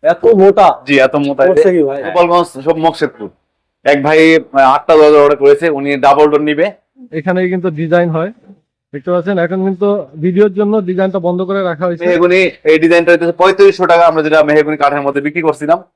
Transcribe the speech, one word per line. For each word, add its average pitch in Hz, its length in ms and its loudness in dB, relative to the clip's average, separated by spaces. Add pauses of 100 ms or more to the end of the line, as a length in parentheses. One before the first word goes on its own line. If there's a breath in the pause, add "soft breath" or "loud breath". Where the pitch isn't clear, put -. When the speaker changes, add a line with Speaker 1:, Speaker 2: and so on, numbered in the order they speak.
Speaker 1:
এত 170 240 -2
মোটা? 196 600 4
Speaker 2:
জি, 139 140 0
এত 131 160 2
মোটা। 139 320 -2
Speaker 1:
করছে 156 240 2
কি 175 120 0
ভাই? 135 200 -6
Speaker 2:
গোপালগঞ্জ, 170 600 -2
সব 160 140 -2
মকসেদপুর। 156 520 -4 (540)
এক 143 200 0
ভাই, 160 320 4
আহ, 139 260 -2
আটটা 139 340 2
দরজা 151 220 4
অর্ডার 143 200 4
করেছে, 143 320 2
উনি 139 280 -4
ডাবল 143 300 2
ডোর 147 140 0
নিবে। 151 300 -2 (400)
Speaker 1:
এখানে 180 380 -4
কিন্তু 180 200 -4
ডিজাইন 165 400 -2
হয়, 160 220 -6 (640)
দেখতে 147 180 -8
পাচ্ছেন। 180 260 -4
এখন 175 260 -4
কিন্তু 196 420 -4 (100)
ভিডিওর 185 380 -2
জন্য 208 280 -2
ডিজাইনটা 185 380 -4
বন্ধ 180 220 -4
করে 190 220 -6
রাখা 175 220 -6
হয়েছে। 175 200 -6
Speaker 2:
মেহগনি, 175 440 0 (140)
এই 156 160 2
ডিজাইনটা 170 320 2
হইতেছে 170 200 0
পঁয়ত্রিশশো 185 540 2
টাকা, 170 200 2
আমরা 160 180 0
যেটা 156 200 2
মেহগনি 151 340 0
কাঠের 143 240 -2
মধ্যে 139 200 -4
বিক্রি 151 200 -6
করছিলাম 156 420 -2 (120)